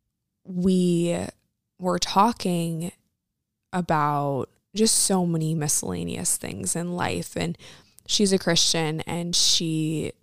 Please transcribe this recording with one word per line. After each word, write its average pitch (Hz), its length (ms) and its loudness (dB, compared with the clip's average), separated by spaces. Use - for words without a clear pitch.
we 180 720 2
were 180 200 -2
talking 175 960 0
about 147 760 0
just 220 240 4
so 185 280 2
many 160 280 0
miscellaneous 170 840 -2
things - 380 -6
in 175 200 -6
life. - 420 -4
And 170 200 -2
she's 196 260 2
a 190 60 4
Christian, 160 640 0
and 175 320 -6
she 156 800 0